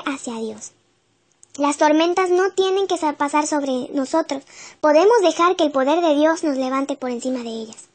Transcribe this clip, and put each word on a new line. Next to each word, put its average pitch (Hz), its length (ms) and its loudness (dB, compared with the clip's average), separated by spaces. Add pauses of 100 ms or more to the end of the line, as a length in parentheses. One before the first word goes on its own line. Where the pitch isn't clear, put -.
hacia 269 300 -8
Dios. 220 360 -12 (840)
Las 285 200 0
tormentas 339 540 2
no 370 220 2
tienen 381 340 0
que 359 100 -2
sa-, 311 160 -2
pasar 294 340 -2
sobre 269 440 -4
nosotros. 285 520 -4 (380)
Podemos 349 420 6
dejar 349 340 2
que 339 80 0
el 294 60 0
poder 277 300 2
de 330 140 2
Dios 311 280 2
nos 294 140 -2
levante 269 400 -4
por 254 140 -8
encima 247 300 -6
de 233 100 -10
ellas. 220 440 -14